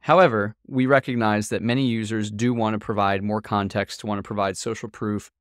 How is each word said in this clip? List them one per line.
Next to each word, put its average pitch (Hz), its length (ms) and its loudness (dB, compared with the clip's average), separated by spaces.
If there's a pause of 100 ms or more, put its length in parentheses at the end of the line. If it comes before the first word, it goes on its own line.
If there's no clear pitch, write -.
However, 120 560 4 (100)
we 127 200 0
recognize 117 640 2
that 98 140 -4
many 123 240 0
users 110 440 -2
do 117 220 0
want 110 220 0
to 107 100 -6
provide 98 380 0
more 104 180 -2
context, 101 640 -4
want 104 140 -4
to 98 40 -8
provide 98 340 -2
social - 320 -8
proof 104 420 -6 (100)